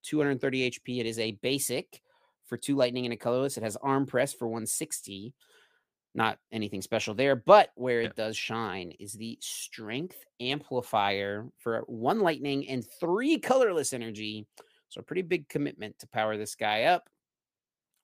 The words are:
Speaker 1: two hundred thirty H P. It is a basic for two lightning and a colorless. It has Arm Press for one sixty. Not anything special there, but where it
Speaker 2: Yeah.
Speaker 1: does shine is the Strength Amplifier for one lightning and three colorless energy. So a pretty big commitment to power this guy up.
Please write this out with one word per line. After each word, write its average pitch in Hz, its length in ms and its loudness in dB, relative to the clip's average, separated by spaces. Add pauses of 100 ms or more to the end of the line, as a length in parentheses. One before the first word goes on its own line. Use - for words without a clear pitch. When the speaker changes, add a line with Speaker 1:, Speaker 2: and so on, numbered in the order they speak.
Speaker 1:
two 151 160 0
hundred 143 220 2
thirty 131 220 0
H 123 200 -2
P. 123 160 -4
It 117 60 0
is 113 140 -4
a 110 140 -2
basic 135 680 -2 (440)
for 120 120 -6
two 139 180 0
lightning 127 300 2
and 120 80 -2
a 113 40 -4
colorless. 131 400 0
It 107 60 -4
has 110 140 -4
Arm 135 280 2
Press 131 280 2
for 120 140 -6
one 113 180 -4
sixty. 101 680 -8 (840)
Not 113 240 0 (120)
anything 104 320 -6
special 110 320 -2
there, 135 200 4
but 180 400 8
where 123 260 0
it 117 160 -4
Speaker 2:
Yeah. 110 80 -2
Speaker 1:
does 110 120 -6
shine 95 600 -4
is 101 140 -14
the 113 280 -10
Strength 123 840 -10 (160)
Amplifier 107 1160 0
for 113 300 -2
one 120 320 0
lightning 143 480 0
and 127 180 -4 (140)
three 233 400 2
colorless 208 540 2
energy. 107 520 -8 (440)
So - 100 -14
a - 40 -12
pretty 180 200 -2
big 165 260 -2
commitment 135 500 -4
to - 80 -20
power 107 300 0
this 104 180 -6
guy 107 280 2
up. 170 260 4 (960)